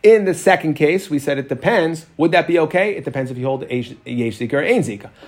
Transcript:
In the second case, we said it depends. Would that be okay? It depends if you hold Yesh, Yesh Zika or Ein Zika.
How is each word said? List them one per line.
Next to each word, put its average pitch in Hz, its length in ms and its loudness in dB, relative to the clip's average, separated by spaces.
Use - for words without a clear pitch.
In 214 220 8
the 175 100 0
second 165 400 2
case, 165 340 0
we 147 80 0
said 135 220 -4
it 135 100 -8
depends. 165 560 0
Would 170 160 2
that 165 120 4
be 170 140 2
okay? 180 360 0
It 156 80 -10
depends 131 280 -6
if 127 60 -12
you 127 100 -6
hold 135 200 -4
Yesh, 123 260 -6
Yesh 117 320 -4
Zika 117 160 -6
or 143 100 0
Ein 220 180 2
Zika. 107 280 -8